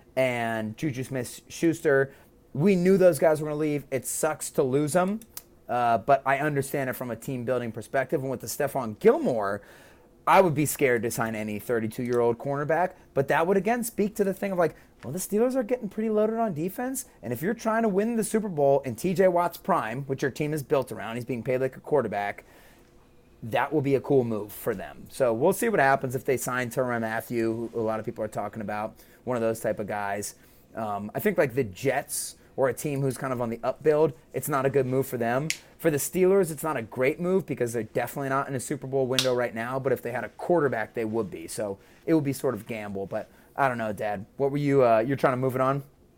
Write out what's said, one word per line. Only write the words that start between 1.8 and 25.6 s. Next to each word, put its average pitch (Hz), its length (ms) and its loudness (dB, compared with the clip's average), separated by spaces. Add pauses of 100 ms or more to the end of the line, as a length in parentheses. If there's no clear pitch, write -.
we 185 220 4
knew 185 220 6
those 175 220 6
guys 156 200 4
were 151 100 -4
gonna 151 100 -4
leave. 147 320 0
It 127 160 -4
sucks - 440 -4
to 160 120 2
lose 139 300 2
them, 185 260 2 (500)
uh, 117 300 4
but 139 260 4
I 135 140 2
understand 139 500 -2
it 123 40 -2
from 123 180 -8
a 110 40 -6
team-building 120 560 -4
perspective. 135 500 -2
And 135 100 -4
with 123 100 -6
the 117 60 -12
Stephon 123 520 -4
Gilmore, 135 640 4 (640)
I 170 160 8
would 175 120 4
be 143 120 0
scared 123 380 2
to 117 80 -2
sign 113 240 -4
any 107 220 -6
thirty-two-year-old 120 800 0
cornerback, 151 540 -2 (220)
but 139 160 0
that 156 180 2
would, 196 80 4
again, 226 300 0
speak - 320 -2
to 202 80 2
the 190 80 -2
thing 196 180 -6
of, 180 60 -6
like, 165 180 2 (260)
well, 131 120 -10
the 180 60 -6
Steelers 240 360 0
are 269 80 0
getting 214 240 -4
pretty 220 220 -4
loaded 220 280 2
on 226 160 -2
defense, 220 520 -6 (180)
and 117 80 -6
if 123 100 -6
you're 196 120 0
trying 226 300 -2
to 226 40 4
win 214 300 0
the 220 80 0
Super 202 240 -2
Bowl 143 320 4
in 120 140 -6
T 170 180 -2
J 185 160 6
Watt's 175 280 0
prime, 135 460 -2
which 135 180 -6
your 139 100 0
team 151 220 -2
is 151 100 -4
built 131 280 0
around, 107 240 -8
he's 123 80 -6
being 117 200 -4
paid 131 180 0
like 131 160 -2
a - 20 -16
quarterback, 104 640 -2 (960)
that 120 300 -2
will 156 80 2
be 139 160 2
a 123 60 2
cool 120 240 4
move 107 260 -4
for - 240 -4
them. 80 340 -14
So 123 220 0
we'll 139 220 4
see 233 160 0